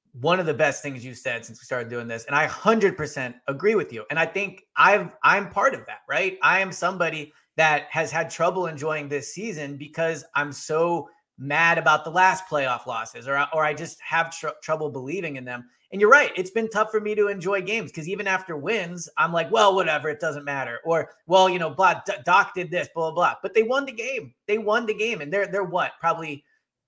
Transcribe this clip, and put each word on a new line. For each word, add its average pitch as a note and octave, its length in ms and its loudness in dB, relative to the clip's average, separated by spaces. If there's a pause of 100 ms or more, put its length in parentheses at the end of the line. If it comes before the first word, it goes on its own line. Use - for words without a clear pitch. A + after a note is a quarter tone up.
(200)
one E3+ 200 2
of F3 60 -2
the D#3 80 0
best C#3 280 0
things C3 220 -10
you B2+ 100 -14
said A#2 300 -6
since A2+ 160 -18
we - 40 -20
started A#2+ 240 -6
doing A#2+ 200 -8
this. A#2 160 -8
And C#3+ 100 -4
I D3+ 120 4
hundred F#3+ 500 2
percent C3+ 400 -6 (100)
agree C#3+ 280 0
with E3+ 180 -2
you. A2 180 -10
And D3+ 80 -4
I E3 80 2
think F#3+ 380 -8 (120)
I've, F3+ 340 6 (120)
I'm F#3 280 4
part A#3+ 240 0
of - 120 -12
that, G#2+ 220 -14
right? F#3 340 -2
I F3 180 4
am F#3+ 120 -2
somebody E3 600 -2 (240)
that D#3 340 4
has D#3 200 -2
had D#3+ 200 -2
trouble F3 360 0
enjoying D3+ 420 -4
this C#3 260 -6
season D#3 420 -8
because D#3 480 -4 (100)
I'm D3 180 -2
so E3 560 -2 (300)
mad D#3+ 400 2
about D3+ 260 2
the E3 60 -8
last F3+ 380 4
playoff C3 380 -2
losses, A#2 420 -8
or, C#3 240 2
or D#3 120 2
I D3+ 80 2
just D#3+ 280 -10
have E3 360 -2
tr-, D#3 120 -8 (140)
trouble D#3 280 -2
believing C#3 460 -8
in B2+ 80 -12
them. B2 240 -10 (240)
And F#3+ 80 -2
you're G#3 100 8
right. C#4 260 8
It's F3+ 140 -2
been A3+ 180 -2
tough A3 220 0
for G#3+ 100 0
me G#3 140 -4
to G#3 140 2
enjoy G3 340 -2
games G3 300 -6
'cause D#3+ 160 -10
even G3 180 -4
after F#3 300 -2
wins, F3 600 -6
I'm E3 160 2
like, E3+ 180 0
"Well, G#3 240 6
whatever, D#3 360 0
it C#3+ 100 -6
doesn't D3 240 -4
matter." C3 400 -6
Or, D#3+ 260 0 (160)
"Well, F#3+ 220 6
you F3+ 100 0
know, D#3+ 120 -2
but E3+ 340 2
D-, F#3+ 80 -4 (120)
Doc F#3 300 4
did E3+ 160 -6
this, D#3+ 240 -2
blah, D#3+ 160 -2
blah, D#3 40 -8
blah." D#3 280 2
But - 120 -4
they A3 80 6
won C4 240 0
the C4+ 60 -10
game. A3+ 420 -8 (120)
They G#3 120 0
won A3 260 0
the G#3+ 100 -2
game. G#3 260 -4
And C#3+ 120 -10
they're, G3 140 0
they're F#3+ 180 -2
what? E3+ 340 -2
Probably D#3+ 460 -2 (440)